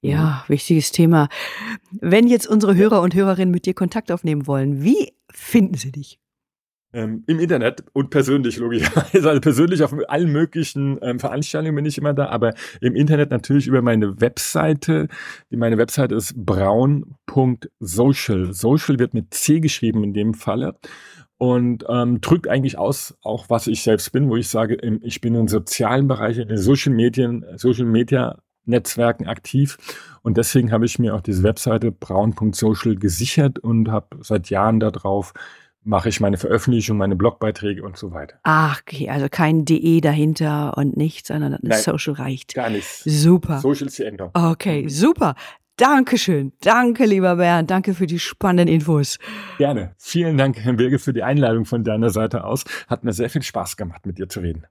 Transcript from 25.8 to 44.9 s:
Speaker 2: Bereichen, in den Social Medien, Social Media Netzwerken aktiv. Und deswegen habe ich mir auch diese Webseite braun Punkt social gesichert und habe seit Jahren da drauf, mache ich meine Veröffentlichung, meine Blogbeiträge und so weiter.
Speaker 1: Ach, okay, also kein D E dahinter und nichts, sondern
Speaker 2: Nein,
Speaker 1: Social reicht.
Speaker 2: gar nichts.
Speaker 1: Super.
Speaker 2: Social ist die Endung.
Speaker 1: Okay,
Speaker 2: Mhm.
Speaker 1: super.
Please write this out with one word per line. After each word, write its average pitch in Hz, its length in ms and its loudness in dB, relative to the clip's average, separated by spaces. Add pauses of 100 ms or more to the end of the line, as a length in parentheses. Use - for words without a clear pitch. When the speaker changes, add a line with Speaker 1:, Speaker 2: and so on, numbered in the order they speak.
Speaker 2:
Bereichen, 113 340 -2
in 107 80 -8
den 110 80 -2
Social 135 340 2
Medien, 120 540 0 (100)
Social 123 300 0
Media 117 540 0 (260)
Netzwerken 117 640 0
aktiv. 135 500 -2 (460)
Und 98 140 0
deswegen 117 360 2
habe 113 120 2
ich - 140 -4
mir 110 160 0
auch 98 60 -4
diese 95 200 -2
Webseite 110 500 0
braun 101 440 0
Punkt 107 200 -2
social 110 400 0
gesichert 107 600 0
und 113 320 0
habe - 320 -4
seit 101 300 -4
Jahren 107 280 2
da 107 120 0
drauf, 98 420 -4 (500)
mache 104 260 0
ich 98 100 -4
meine 101 180 0
Veröffentlichung, 110 580 0
meine 98 200 0
Blogbeiträge 104 680 -2
und 98 160 -16
so 95 140 -12
weiter. 76 320 -14
Speaker 1:
Ach, 156 380 2
okay, 147 280 -10
also 139 220 -4
kein 156 340 2
D 160 120 2
E 165 220 4
dahinter 151 800 0
und 143 180 0
nichts, 156 340 -4
sondern 147 340 -4
Speaker 2:
Nein, 113 160 2
Speaker 1:
Social 151 340 -2
reicht. 135 400 -8
Speaker 2:
gar 120 160 -4
nichts. - 340 -8
Speaker 1:
Super. 156 580 2
Speaker 2:
Social 139 260 -2
ist - 100 -14
die 127 60 -6
Endung. 98 320 -8
Speaker 1:
Okay, 165 480 0
Speaker 2:
Mhm. 156 60 -6
Speaker 1:
super. 175 440 2 (440)